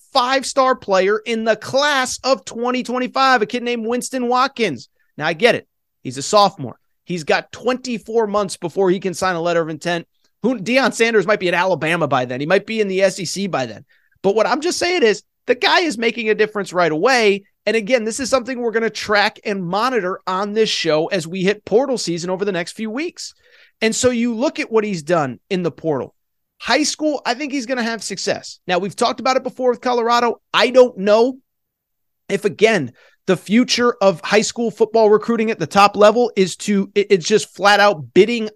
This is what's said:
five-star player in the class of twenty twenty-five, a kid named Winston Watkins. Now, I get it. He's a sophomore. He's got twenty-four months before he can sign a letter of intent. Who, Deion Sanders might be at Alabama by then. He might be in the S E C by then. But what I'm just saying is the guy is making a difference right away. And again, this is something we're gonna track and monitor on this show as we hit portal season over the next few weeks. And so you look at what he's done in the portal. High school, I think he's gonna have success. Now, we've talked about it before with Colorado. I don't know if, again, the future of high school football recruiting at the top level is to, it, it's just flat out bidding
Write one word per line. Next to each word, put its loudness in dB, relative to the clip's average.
five-star 2
player 0
in -6
the 0
class -2
of -2
twenty -4
twenty-five, 0
a -4
kid -6
named -4
Winston -4
Watkins. -2
Now, -4
I 0
get 2
it. -8
He's -10
a -8
sophomore. 0
He's -8
got -2
twenty-four -4
months -4
before -2
he 0
can -6
sign -2
a -6
letter 0
of -4
intent. -6
Who, 0
Deion 2
Sanders 2
might 2
be -2
at 0
Alabama 0
by 0
then. -6
He -6
might 2
be -4
in 0
the -2
S 2
E -8
C -6
by -4
then. -14
But 2
what 2
I'm 0
just -4
saying 0
is 2
the 2
guy 2
is -2
making -2
a 4
difference -2
right 2
away. 2
And 0
again, 0
this -6
is -4
something -2
we're -4
gonna -2
track 0
and -4
monitor -2
on -4
this 2
show 0
as -4
we -6
hit 0
portal 2
season -6
over -4
the -4
next -6
few -8
weeks. -10
And 0
so 2
you -2
look -2
at -6
what 2
he's -4
done -2
in -2
the -2
portal. -6
High 0
school, -2
I -2
think -8
he's -6
gonna -4
have -6
success. -8
Now, 0
we've -6
talked -2
about 0
it -2
before -2
with -2
Colorado. 0
I 4
don't 6
know 2
if, -2
again, 0
the 2
future 0
of 2
high 2
school -4
football 2
recruiting 2
at -6
the -4
top 2
level 4
is 0
to, -2
it, 0
it's 2
just 0
flat 4
out 0
bidding 4